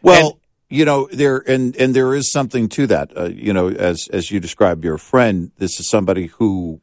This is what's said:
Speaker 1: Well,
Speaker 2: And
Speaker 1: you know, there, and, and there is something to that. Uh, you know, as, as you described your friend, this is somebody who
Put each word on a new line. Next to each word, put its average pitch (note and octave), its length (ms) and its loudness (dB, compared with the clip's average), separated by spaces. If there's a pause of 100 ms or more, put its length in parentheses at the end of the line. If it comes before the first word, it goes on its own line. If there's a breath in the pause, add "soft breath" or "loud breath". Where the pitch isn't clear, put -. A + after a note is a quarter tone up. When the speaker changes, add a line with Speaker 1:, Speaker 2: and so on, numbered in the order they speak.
Speaker 1:
Well, E3+ 220 8
Speaker 2:
And D3+ 80 -4 (360)
Speaker 1:
you D3 160 2
know, C#3 260 0
there, C3+ 260 2 (100)
and, C3 300 0
and C3 180 2
there C3 180 2
is C#3 180 -2
something B2 380 -2
to C#3+ 160 -2
that. D#2+ 320 -2
Uh, F2 80 -6
you F#2+ 280 -4
know, F#2 160 0
as, F2 440 -4
as F2+ 160 -4
you G2+ 100 -4
described F2 460 -2
your D#2 140 -4
friend, G#2+ 580 0
this - 220 -6
is - 100 -8
somebody F#2+ 380 0
who F2+ 560 -4